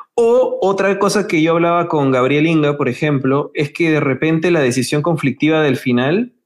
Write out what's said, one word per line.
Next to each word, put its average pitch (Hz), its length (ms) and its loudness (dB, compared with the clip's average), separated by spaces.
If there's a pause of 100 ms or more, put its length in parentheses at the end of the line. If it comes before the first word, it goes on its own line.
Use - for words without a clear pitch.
(160)
O 247 460 2
otra 190 380 0
cosa 202 280 0
que 170 140 0
yo 160 120 2
hablaba 170 340 0
con 147 240 0
Gabriel 135 360 2
Inga, 147 300 2
por 139 120 -2
ejemplo, 139 640 0
es 147 180 -4
que 165 200 0
de 151 80 2
repente 160 520 0
la 170 100 2
decisión 127 400 0
conflictiva 151 600 0
del 135 160 0
final 139 560 -2 (120)